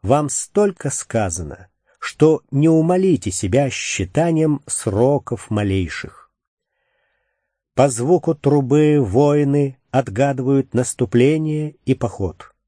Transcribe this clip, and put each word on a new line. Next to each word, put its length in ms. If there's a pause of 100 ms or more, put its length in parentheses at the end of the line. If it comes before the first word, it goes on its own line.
Вам 260
столько 640
сказано, 760 (300)
что 520
не 180
умолите 600
себя 400
считанием 960
сроков 840
малейших. 800 (1400)
По 140
звуку 480
трубы 640
воины 800 (120)
отгадывают 840
наступление 1000 (100)
и 100
поход. 600 (140)